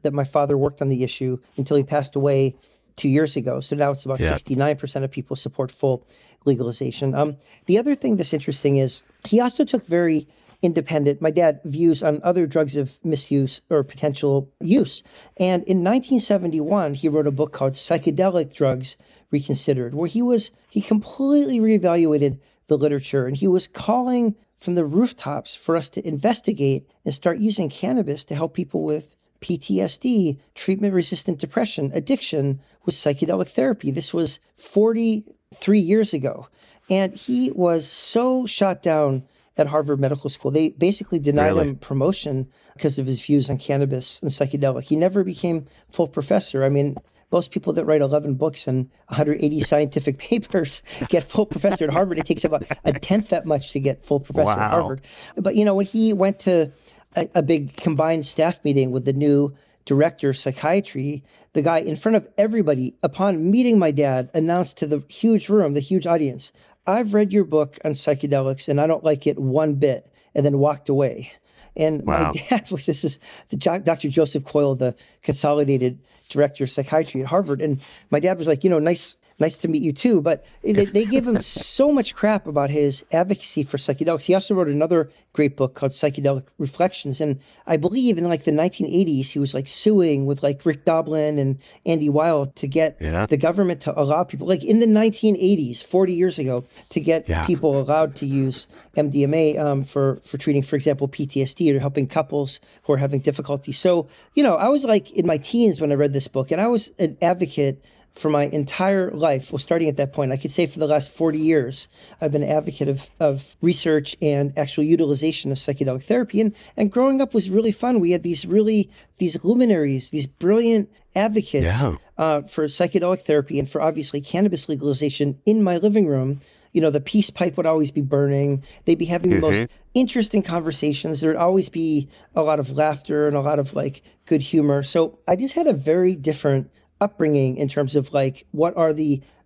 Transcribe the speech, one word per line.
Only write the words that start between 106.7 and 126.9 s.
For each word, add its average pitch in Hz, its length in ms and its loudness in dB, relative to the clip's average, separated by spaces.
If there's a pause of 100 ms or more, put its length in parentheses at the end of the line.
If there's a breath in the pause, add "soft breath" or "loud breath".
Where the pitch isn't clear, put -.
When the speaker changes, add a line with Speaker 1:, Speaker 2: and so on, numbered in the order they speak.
Speaker 1:
an 165 240 -2
advocate 156 600 0 (300 soft breath)
for - 160 -4
my 147 160 2
entire 180 680 -2
life, 147 400 -2
well, 151 80 -4
starting 165 300 0
at 139 80 -4
that 139 160 -2
point, 135 180 -2
I 135 60 -2
could 139 140 -6
say 175 160 0
for 143 120 -10
the 156 80 0
last 143 240 0
forty 160 260 0
years, 151 520 0 (320 loud breath)
I've 156 100 -2
been 147 120 0
an - 60 -4
advocate 151 380 -2
of, 139 220 -4 (100)
of 139 420 -2
research 156 600 0
and 143 360 0
actual 151 280 -2
utilization 156 640 0
of 131 60 -4
psychedelic 135 460 -4
therapy. 226 360 0
And, 214 160 0 (220 loud breath)
and 214 120 0
growing 262 300 2
up 269 140 -2
was 190 160 0
really 214 240 2
fun. 240 260 0
We 175 120 2
had 170 120 0
these 170 220 -4
really, 208 440 2 (280 soft breath)
these 175 260 -2
luminaries, 175 680 2
these 147 160 -4
brilliant 214 640 2 (240 soft breath)
advocates, 185 680 0
Speaker 2:
Yeah. 90 140 0 (200 soft breath)
Speaker 1:
uh, 151 260 0
for 156 240 -4
psychedelic 180 560 0
therapy 147 360 0
and 139 100 -4
for, 151 120 -4
obviously, 156 400 -2
cannabis 180 480 -2
legalization 139 760 -2
in 214 160 4
my 180 140 2
living 202 320 2
room. 139 320 0 (320 soft breath)
You - 80 2
know, 160 120 4